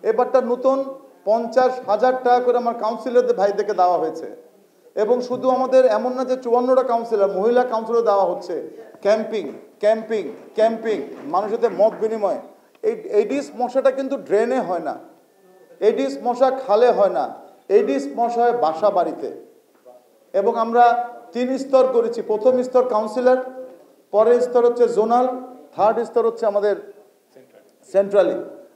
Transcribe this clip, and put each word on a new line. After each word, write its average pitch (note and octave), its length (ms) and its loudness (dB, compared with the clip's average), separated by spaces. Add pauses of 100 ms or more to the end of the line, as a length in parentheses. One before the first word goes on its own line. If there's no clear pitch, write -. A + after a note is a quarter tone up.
এবারটা B3 380 2
নতুন B3 360 0 (480)
পঞ্চাশ A#3 460 2 (160)
হাজার A3 260 2 (100)
টাকা B3 220 4
করে A#3+ 120 2
আমার A#3 260 -4
কাউন্সিলরদের A#3+ 520 0
ভাইদেরকে G3+ 380 -2
দেওয়া F3+ 240 2
হয়েছে। D#3 300 -6 (680)
এবং A3 260 0
শুধু B3 280 -4
আমাদের B3+ 360 4
এমন A3+ 280 2
না C4 120 -4
যে B3+ 180 -2
চুয়ান্নটা B3 400 2
কাউন্সিলর, A3+ 540 0
মহিলা A#3+ 260 2
কাউন্সিলর A3+ 380 -2
দেওয়া G3+ 300 2
হচ্ছে, F3 240 -8 (460)
ক্যাম্পিং, A3 440 0 (340)
ক্যাম্পিং, A3 440 0 (320)
ক্যাম্পিং, A3 420 0 (280)
মানুষের F#3+ 320 -2
সাথে A#3 200 0
মত G#3+ 240 4
বিনিময়। G#3 380 -2 (440)
এই A3+ 120 0 (260)
এডিস C4 360 -4
মশাটা B3+ 340 2
কিন্তু C4+ 260 -2
ড্রেনে A3+ 420 0
হয় E3+ 280 -4
না, B2 80 -6 (840)
এডিস C4 340 0 (100)
মশা A#3+ 260 2 (180)
খালে A3 300 4
হয় F#3+ 200 2
না, C#3+ 60 0 (460)
এডিস B3 340 2 (120)
মশা A#3 260 -2
হয় A#3+ 240 2
বাসা D#3+ 320 0
বাড়িতে। D#3+ 320 -4 (1040)
এবং G3 240 0
আমরা A#3 280 4 (480)
তিন B3+ 240 -2
স্তর C4 280 4 (100)
করেছি, A#3 260 0
প্রথম G#3+ 320 0 (100)
স্তর B3+ 200 2 (100)
কাউন্সিলর, B3 460 0 (720)
পরের A#3 300 4
স্তর B3 240 2
হচ্ছে A#3+ 200 4 (120)
জোনাল, A#3 280 2 (500)
থার্ড G#3 280 2
স্তর A3+ 220 -2
হচ্ছে A3+ 200 -2
আমাদের G3+ 300 0 (1160)
সেন্ট্রালি। G3 460 2 (380)